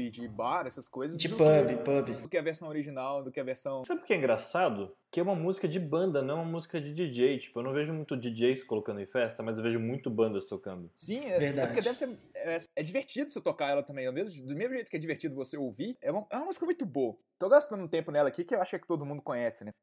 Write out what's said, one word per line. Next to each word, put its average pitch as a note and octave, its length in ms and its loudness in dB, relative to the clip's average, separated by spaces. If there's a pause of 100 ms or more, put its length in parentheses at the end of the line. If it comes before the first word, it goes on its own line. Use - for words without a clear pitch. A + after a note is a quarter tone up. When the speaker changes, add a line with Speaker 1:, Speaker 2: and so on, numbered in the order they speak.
(100)
Speaker 1:
de A#2 180 -8
bar, A2+ 360 -2
essas B2+ 240 -12
coisas, D3+ 300 -4
Speaker 2:
De E3 80 0
Speaker 1:
do D3+ 100 -2
Speaker 2:
pub, D#3 300 10
Speaker 1:
que, B2+ 120 0
Speaker 2:
pub. C3+ 440 0
Speaker 1:
do - 60 -12
que F3+ 100 0
a - 40 0
versão D#3 260 -4
original, C#3+ 560 -4
do C3 80 -10
que D3 80 -4
a - 20 0
versão C3 420 -4
Speaker 3:
Sabe E4+ 160 -2
o - 40 -18
que G#3+ 100 4
é - 20 6
engraçado? A#2+ 800 2 (160)
Que - 80 -4
é F3 60 6
uma G3 100 2
música F3+ 320 0
de E3 140 0
banda, D#3+ 420 2
não C#3 160 0
é E3 40 -2
uma E3 100 -4
música E3 280 -4
de D3 140 -6
D D#3+ 160 0
J. B2+ 300 6
Tipo, - 180 -10
eu A#2+ 60 -2
não C3+ 80 -2
vejo D3 200 0
muito D3+ 240 -4
D A#2+ 140 -4
Js B2 320 4
colocando G#2 380 -2
em G2 60 -8
festa, A2+ 360 -2
mas A2 160 -2
eu A2 60 -2
vejo A#2 160 2
muito B2+ 280 -2
bandas G#2+ 360 2
tocando. F#2 500 -10
Speaker 1:
Sim, A3 240 -8
é, C4 160 -4
é F3 60 4
Speaker 2:
Verdade. C#3 280 2
Speaker 1:
porque A3+ 140 0
deve B3 160 0
ser, B3 180 -4 (200)
é, E3 220 -2 (180)
é D3+ 80 0
divertido C4+ 480 -4
você - 80 -8
tocar C#3+ 300 0
ela C#3+ 120 2
também. C#3 240 -6
Do B2+ 60 -2
mesmo, D#3 340 -6
do C#3 80 -6
mesmo A#3 200 -2
jeito A#3+ 160 -6
que E3+ 60 -4
é D#3 40 -4
divertido D3+ 340 -4
você C3+ 220 -8
ouvir, C#3+ 440 -4
é C#3+ 120 -2
uma, G#3 180 -2
é - 60 -4
uma D4 100 -4
música F#4 180 -6
muito E4+ 220 -2
boa. B2+ 300 0 (240)
Tô - 80 2
gastando A3+ 340 8
um E3 60 -6
tempo D#3+ 240 -2
nela C#3+ 160 6
aqui E3+ 160 -4
que B3 100 -4
eu G3 80 4
acho F#3 160 -4
que - 80 -20
todo D#3 180 0
mundo C#3+ 160 -6
conhece, A#2+ 440 -2
né? G#2+ 80 -10 (100)